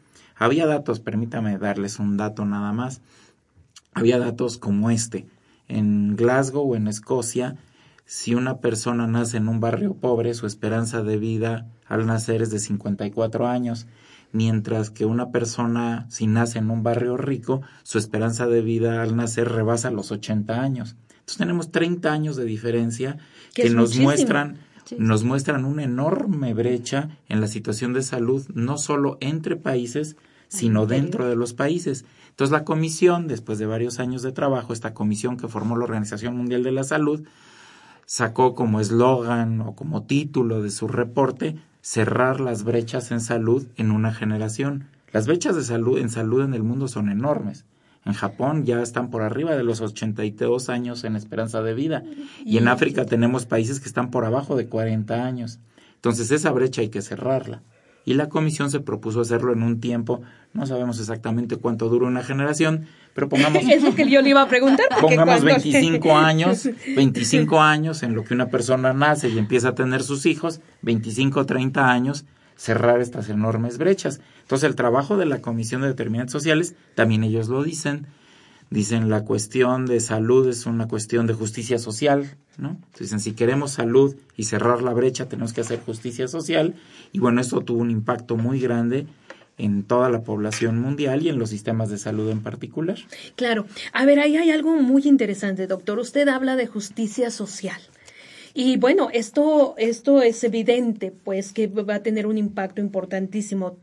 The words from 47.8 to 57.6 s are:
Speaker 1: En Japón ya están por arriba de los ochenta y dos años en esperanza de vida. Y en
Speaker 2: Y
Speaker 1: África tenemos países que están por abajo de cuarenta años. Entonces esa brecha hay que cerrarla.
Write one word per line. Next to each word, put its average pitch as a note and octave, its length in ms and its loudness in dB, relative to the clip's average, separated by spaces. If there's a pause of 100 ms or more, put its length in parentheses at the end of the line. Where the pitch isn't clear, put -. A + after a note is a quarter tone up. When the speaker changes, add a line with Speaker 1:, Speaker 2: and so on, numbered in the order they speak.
Speaker 1:
En G2+ 60 -2
Japón B2 540 -2
ya A#2+ 160 0
están A#2+ 260 -4
por A2+ 140 -4
arriba C#3+ 340 -2
de B2 80 -2
los A2 160 -2
ochenta G#2+ 460 -4
y G#2 40 -2
dos A#2+ 380 -2
años A#2+ 360 -6
en A2 120 -4
esperanza A2 460 -4
de A2+ 100 -2
vida. C#3+ 320 -4 (400)
Y G#3+ 140 2
en A#2 60 6
Speaker 2:
Y A#2+ 40 4
Speaker 1:
África - 380 2
tenemos A#2+ 400 2
países A#2+ 340 -2
que - 60 -16
están B2 240 -4
por B2 160 -2
abajo C3+ 300 -2
de A2+ 100 -2
cuarenta A2+ 580 -2
años. B2 340 -8 (360)
Entonces A#2 360 -2
esa D3+ 200 4
brecha B2+ 320 0
hay G#2 80 -2
que G2+ 100 -6
cerrarla. A#2+ 640 -4 (420)